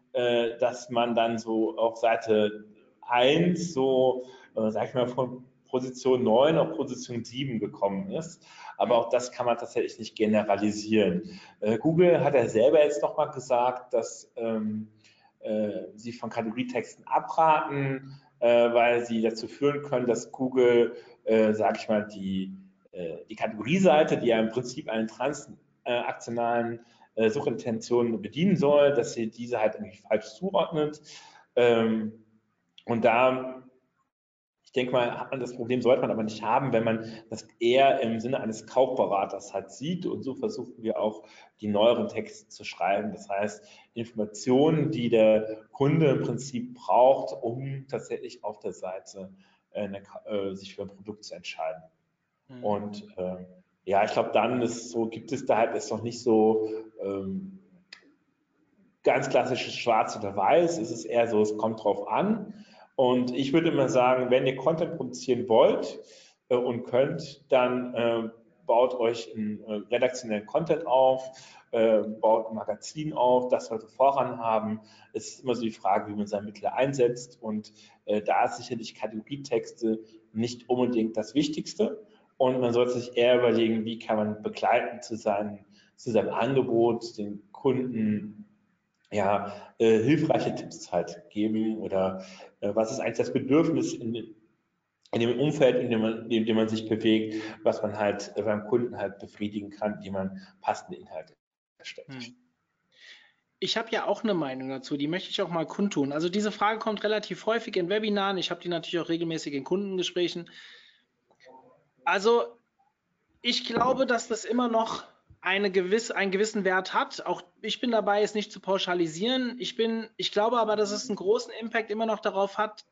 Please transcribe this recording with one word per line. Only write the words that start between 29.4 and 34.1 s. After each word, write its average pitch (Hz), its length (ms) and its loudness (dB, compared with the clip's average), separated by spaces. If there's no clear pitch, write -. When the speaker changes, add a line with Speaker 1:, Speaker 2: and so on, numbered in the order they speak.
Speaker 1:
halt 110 160 2
irgendwie 104 220 -12
falsch - 380 -2
zuordnet. 156 640 -2
Ähm, 113 680 2
und 117 200 0
da, 127 580 2